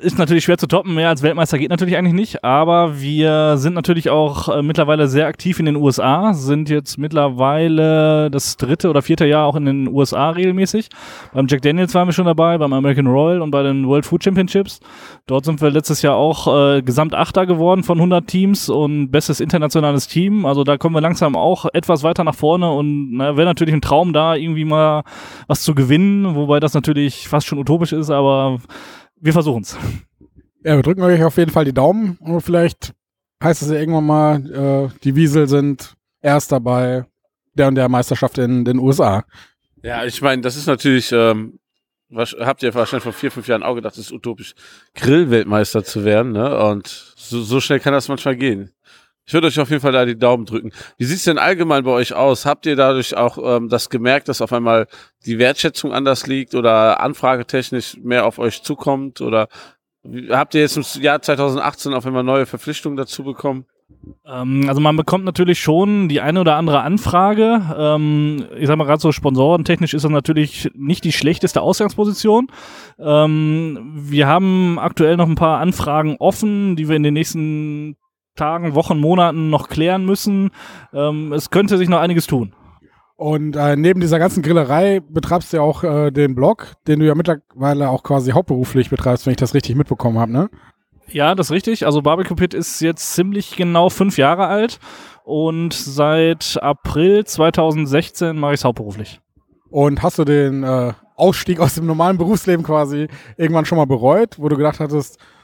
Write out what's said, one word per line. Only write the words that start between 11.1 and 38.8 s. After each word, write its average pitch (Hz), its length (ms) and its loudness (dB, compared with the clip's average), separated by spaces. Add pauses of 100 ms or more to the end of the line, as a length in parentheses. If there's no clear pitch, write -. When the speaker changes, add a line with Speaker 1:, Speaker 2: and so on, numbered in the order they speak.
Speaker 1:
Beim 135 140 0
Jack 131 140 0
Daniels 165 340 2
waren 180 140 2
wir - 20 0
schon 180 140 0
dabei, 170 320 2
beim 143 160 0
American 135 340 2
Royal 156 340 2
und 156 80 -4
bei 139 140 0
den 135 240 0
World 143 180 2
Food - 200 -2
Championships. 190 560 0 (440)
Dort 135 200 -2
sind 151 160 -2
wir 147 100 4
letztes 151 300 0
Jahr 143 140 2
auch, 143 600 2
äh, 139 60 0
Gesamtachter 151 640 0
geworden 180 380 2
von 165 180 0
hundert 175 260 2
Teams 190 420 0
und 143 400 0
bestes 147 300 0
internationales 151 680 0
Team. 196 380 0
Also 139 200 0
da 143 120 2
kommen 165 180 -2
wir 156 60 0
langsam 160 360 0
auch 165 340 0
etwas 165 320 0
weiter 170 220 0
nach 151 100 -2
vorne 170 340 0
und, 147 440 -4
na, 139 240 -2
wäre 165 100 4
natürlich 160 260 0
ein 151 80 2
Traum, 165 300 2
da 156 240 2
irgendwie 156 300 -4
mal 156 380 2 (440)
was - 160 -2
zu 156 100 0
gewinnen, 175 640 2
wobei 147 240 2
das 143 140 0
natürlich 147 560 -2
fast - 180 0
schon 147 100 -6
utopisch 156 360 0
ist, 156 160 -4
aber 135 500 2 (640)
wir 156 60 4
versuchen's. 147 460 0 (880)
Speaker 2:
Ja, 156 100 2
wir 135 80 4
drücken 180 180 0
euch 180 220 4
auf 160 140 0
jeden 165 140 4
Fall 160 120 2
die 139 100 -2
Daumen 180 460 2
und 165 220 -4
vielleicht 175 500 -2 (500)
heißt 160 200 0
es 147 80 -4
ja 156 60 0
irgendwann 156 300 0
mal, 139 880 0
äh, - 140 -20
die 135 100 0
Wiesel 151 320 4
sind 143 460 0 (280)
Erster 143 380 2
bei 127 460 -2 (480)
der 139 160 4
und 135 60 2
der 131 120 2
Meisterschaft 123 500 0
in 123 280 0
den 123 140 0
U 131 100 0